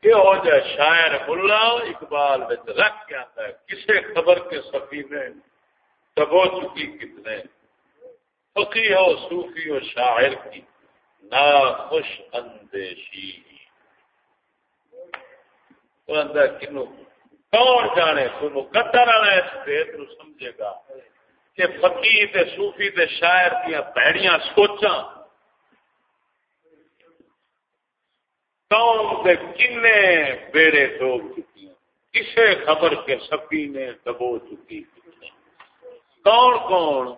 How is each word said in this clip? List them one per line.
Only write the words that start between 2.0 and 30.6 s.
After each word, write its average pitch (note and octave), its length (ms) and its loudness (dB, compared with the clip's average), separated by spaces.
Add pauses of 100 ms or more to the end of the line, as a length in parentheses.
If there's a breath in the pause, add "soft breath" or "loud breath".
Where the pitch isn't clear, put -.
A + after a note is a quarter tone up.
وچ A#2+ 280 -8
رکھ - 380 -2
کے D3 80 -16
آتا - 320 -12
ہے، - 60 -14 (140)
کسے - 460 -2
قبر F3 360 2
کے D3+ 120 -8
سفینے C#3 680 -10 (880)
دبو E3 280 2
چکی F3+ 520 -8
کتنے، - 400 -14 (1200)
فقیر G3+ 420 0
ہو، F3+ 320 2
صوفی E3+ 400 -8
ہو، C#3 100 -4
شاعر B2 680 -2
کی G2+ 120 -20 (600)
ناخوش C#3 1000 0 (120)
اندیشی۔ F#2+ 1080 -14 (2750)
وہ D3+ 80 -8
اندر D3 440 0
کنو، C#3 260 -10 (460)
کون B3 640 2
جانے، D#3 320 0 (120)
کوئی D3 120 -6
مقدر A3+ 560 2
والا G#3+ 240 4
اس F3+ 340 0
بھید D#3 300 -4
نو D3 100 -16
سمجھے - 540 -20
گا G2+ 220 -10 (720)
کہ F3+ 120 -2
فقیر G#3 680 0
تے F3 220 0
صوفی G3+ 340 -4
تے F3 180 0
شاعر F3+ 420 2
دیاں F3 320 -4
بھڑیاں E3 560 0
سوچاں G3+ 840 0 (3500)
قوم G#3+ 560 0
دے F3+ 100 6
کنے A3 880 2 (300)
بیڑے D3+ 440 4